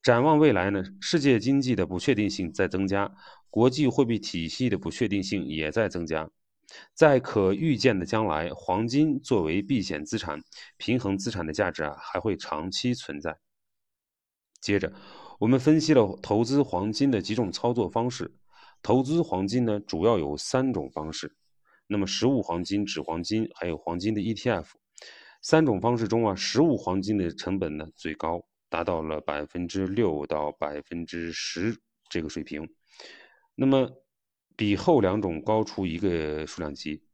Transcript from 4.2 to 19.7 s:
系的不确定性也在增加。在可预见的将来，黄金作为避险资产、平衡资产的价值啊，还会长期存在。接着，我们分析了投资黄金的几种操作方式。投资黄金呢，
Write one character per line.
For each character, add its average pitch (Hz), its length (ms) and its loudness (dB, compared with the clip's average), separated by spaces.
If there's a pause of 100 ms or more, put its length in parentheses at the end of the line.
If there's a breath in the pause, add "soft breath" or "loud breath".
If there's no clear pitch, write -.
系 123 220 -2
的 101 80 0
不 - 120 -6
确 - 180 -2
定 98 140 0
性 95 240 -4
也 76 260 -4
在 110 180 0
增 85 180 -6
加。 80 200 -4 (680 loud breath)
在 143 260 6
可 98 340 2
预 151 240 2
见 104 200 4
的 90 80 -2
将 110 200 0
来， 80 240 -2
黄 98 380 -2
金 143 340 2
作 104 220 0
为 82 180 0
避 107 200 -2
险 78 220 -6
资 110 140 -4
产、 80 240 -6 (360 loud breath)
平 123 220 -2
衡 98 180 -2
资 98 120 -4
产 95 160 -6
的 78 80 -6
价 95 160 0
值 80 140 -6
啊， 73 160 -6
还 - 200 -6
会 98 160 -2
长 80 360 -8
期 123 220 -2
存 73 280 -8
在。 80 160 -8 (1200)
接 101 200 0
着， - 140 -4 (460 loud breath)
我 107 80 2
们 131 120 6
分 156 200 6
析 156 140 2
了 110 280 4
投 107 220 2
资 135 200 2
黄 98 280 -2
金 139 200 2
的 104 100 2
几 101 140 -4
种 107 160 0
操 120 220 -2
作 113 140 0
方 117 220 -2
式。 - 240 -8 (500 soft breath)
投 127 180 4
资 151 220 2
黄 95 240 -2
金 120 180 0
呢， 104 140 0